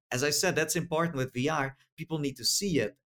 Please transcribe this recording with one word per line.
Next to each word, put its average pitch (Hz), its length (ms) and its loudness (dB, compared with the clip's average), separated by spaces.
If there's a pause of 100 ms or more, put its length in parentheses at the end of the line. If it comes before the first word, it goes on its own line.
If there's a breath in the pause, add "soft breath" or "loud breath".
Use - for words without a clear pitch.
(100)
as 127 140 0
I 147 60 2
said, 170 260 2
that's 156 180 2
important 160 420 0
with 131 180 -2
V 131 160 0
R. 135 260 -2 (220 soft breath)
People 160 200 -4
need 143 200 -2
to 113 80 -4
see 185 340 2
it. 104 260 -2